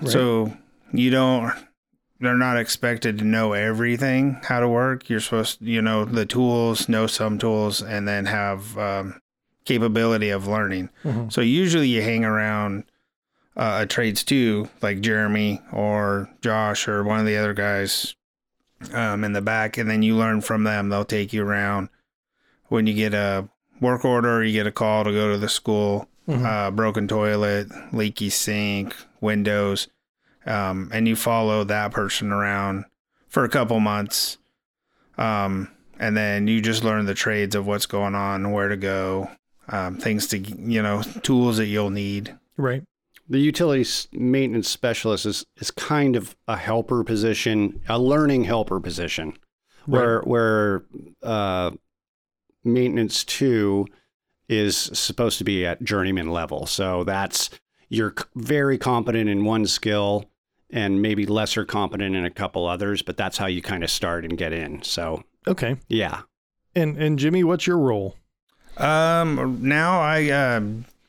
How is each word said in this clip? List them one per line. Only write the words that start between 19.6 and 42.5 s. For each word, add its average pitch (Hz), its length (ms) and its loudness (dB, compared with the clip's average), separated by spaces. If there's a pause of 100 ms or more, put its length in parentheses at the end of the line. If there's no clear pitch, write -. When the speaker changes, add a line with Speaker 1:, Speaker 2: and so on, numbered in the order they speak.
Speaker 2:
and 113 120 0
then 110 120 2
you 110 160 4
learn 110 240 2
from 110 220 0
them. 104 260 0
They'll 101 160 0
take 104 280 -4
you 107 120 0
around. 101 440 0 (800)
When 110 200 2
you 107 60 2
get 107 200 0
a 98 340 0 (320)
work 123 240 2
order, 120 400 2
you 110 100 2
get 107 140 0
a 104 40 -2
call 107 320 2
to 104 80 0
go 104 200 2
to 101 60 0
the 104 120 -2
school, 104 580 0 (180)
Speaker 1:
Mm-hmm. 127 200 0
Speaker 2:
uh, 104 260 0
broken 107 340 0
toilet, 104 600 0 (240)
leaky 107 380 -2
sink, 104 640 -2 (240)
windows, 104 680 0 (560)
um, 95 480 -2
and 113 120 2
you 113 120 2
follow 110 480 2
that 104 260 -2
person 101 400 -2
around 101 540 -2 (420)
for - 160 2
a 117 60 0
couple 117 320 2
months, 104 560 -2 (800)
um, 98 520 -2 (300)
and 107 160 0
then 104 320 0
you 110 140 4
just 110 200 0
learn 107 260 0
the 98 60 -2
trades 104 420 0
of 101 120 -2
what's 104 180 -2
going 101 300 -2
on, 101 380 -2
where 101 160 0
to 101 80 -2
go, 95 540 -2 (360)
um, 92 300 -4
things 107 300 -2
to, 110 100 -4
you 107 440 -4
know, 104 200 0 (220)
tools 123 340 4
that 110 80 0
you'll 104 240 0
need. 101 440 -4 (220)